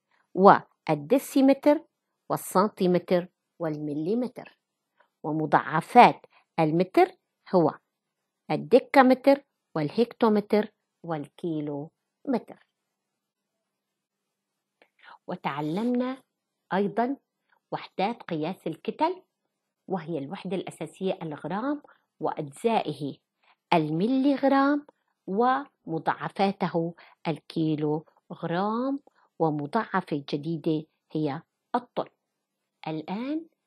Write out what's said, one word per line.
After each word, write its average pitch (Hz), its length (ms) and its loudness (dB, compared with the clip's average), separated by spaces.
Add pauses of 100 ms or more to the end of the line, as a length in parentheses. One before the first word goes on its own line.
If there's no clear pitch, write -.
(340)
والديسيمتر 262 1500 4 (440)
والسنتيمتر 180 1000 0 (320)
والمليمتر، 156 1000 -6 (640)
ومضاعفات 156 1000 4 (340)
المتر 175 520 2 (440)
هو 170 240 2 (720)
الديكامتر 254 920 4 (300)
والهكتومتر 208 960 0 (320)
والكيلومتر. 156 1600 -8 (2500)
وتعلمنا 208 960 -4 (500)
أيضًا 226 440 -2 (540)
وحدات - 520 -6
قياس 165 440 -6
الكتل، 302 560 -4 (640)
وهي 170 300 -6
الوحدة 175 380 -8
الأساسية - 680 -6
الغرام 190 600 -8 (380)
وأجزائه 151 1000 -4 (560)
المليغرام 269 1120 2 (420)
ومضاعفاته 180 1700 -2 (320)
الكيلوغرام، 165 1700 -4 (400)
ومضاعفة 156 840 -2 (100)
جديدة 156 540 -4 (240)
هي 151 300 -4 (340)
الطن. - 340 -6 (800)
الآن 233 580 -8 (220)